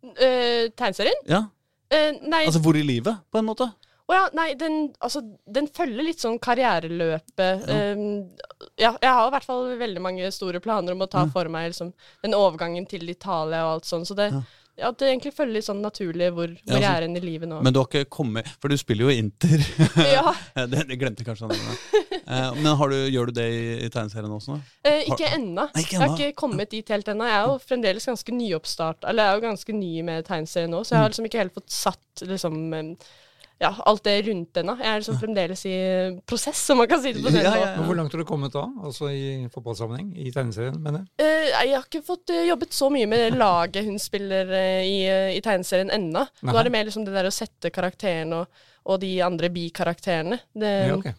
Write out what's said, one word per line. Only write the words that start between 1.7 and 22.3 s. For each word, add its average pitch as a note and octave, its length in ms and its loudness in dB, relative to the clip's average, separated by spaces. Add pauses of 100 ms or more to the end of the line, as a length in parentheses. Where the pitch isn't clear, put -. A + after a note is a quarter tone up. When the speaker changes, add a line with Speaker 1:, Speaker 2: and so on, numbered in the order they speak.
Speaker 1:
Eh, D4+ 220 4 (100)
nei. D#4 220 2
Speaker 2:
Altså, E3 160 4
hvor D#3 140 6
i D3+ 80 2
livet, C#3+ 360 0 (120)
på A3 80 0
en A3 60 0
måte? A3 220 -2 (420)
Speaker 1:
Å E4 40 2
ja, F#4+ 100 6 (100)
nei, D#4+ 220 0
den, D#4 360 -2 (100)
altså, C4 200 -4 (300)
den C#4+ 160 0
følger C#4 380 -4
litt D#4+ 160 -4
sånn A#3 180 -2
karriereløpet. F#3 1300 0
Speaker 2:
Ja. G#3+ 100 0
Speaker 1:
Ehm, G#3 500 -2 (500)
ja, A3+ 240 4
jeg C4 100 6
har A#3+ 180 6
i C4+ 40 -4
hvert C#4 140 -4
fall B3+ 320 -4
veldig G3+ 240 -6
mange F#3 300 -4
store F3+ 280 -6
planer F#3+ 320 -2
om F#3 120 -4
å F#3+ 40 -10
ta F3+ 160 2
Speaker 2:
Ja. D3+ 80 -2
Speaker 1:
for E3+ 160 -2
meg, E3 220 -6
liksom, F3+ 220 -10 (300)
den G#3 100 0
overgangen F3 540 2
til E3 220 -10
Italia E3 560 -4
og D#3+ 100 0
alt D#3+ 100 -8
sånt, E3+ 220 -6
så G3 80 -8
det, G#3 160 0
Speaker 2:
Ja. C3+ 100 -2 (360)
Speaker 1:
ja, B3 140 -2
det C4+ 160 0
egentlig C4 260 0
følger C4 200 -2
litt G#3+ 120 -2
sånn G3+ 160 -4
naturlig F3+ 520 -2
hvor, E3+ 140 -4
hvor E3+ 100 -12 (100)
Speaker 2:
Ja, B2+ 80 0
Speaker 1:
jeg G3 80 4
Speaker 2:
så F#3+ 140 4
Speaker 1:
er E3 40 0
hen E3+ 160 -4
i - 40 -4
livet E3 280 -6
nå. D#3 140 -6
Speaker 2:
Men C3 100 6
du C3+ 60 6
har C3 80 2
ikke C#3 220 0
kommet, A2+ 360 -4 (140)
for - 80 -4
du C#3+ 100 2
spiller A2+ 280 2
jo C#3 40 6
i C3+ 80 4
Inter. C3 400 2 (280)
<laughs> - 100 2 (180)
Speaker 1:
Ja. D#4+ 220 4 (320)
Speaker 2:
Det, C#3 200 0
det C3 120 -6
glemte A#2+ 240 -2
jeg A2+ 40 -8
kanskje A2+ 200 -8
å - 20 -6
nevne. - 540 0 (240)
Eh, C3 340 -2